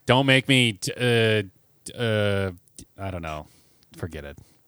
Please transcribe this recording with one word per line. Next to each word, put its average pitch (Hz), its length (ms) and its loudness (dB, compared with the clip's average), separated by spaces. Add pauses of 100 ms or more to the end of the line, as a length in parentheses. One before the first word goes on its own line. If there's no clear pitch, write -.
Don't 127 180 4
make 131 220 4
me, 123 260 4
t-, - 180 -8
uh, 113 520 2 (420)
t-, - 100 -14
uh, 104 560 0 (480)
I 95 120 -8
don't 90 100 -8
know. 76 240 -10 (500)
Forget 78 300 -10
it. 69 140 -14 (280)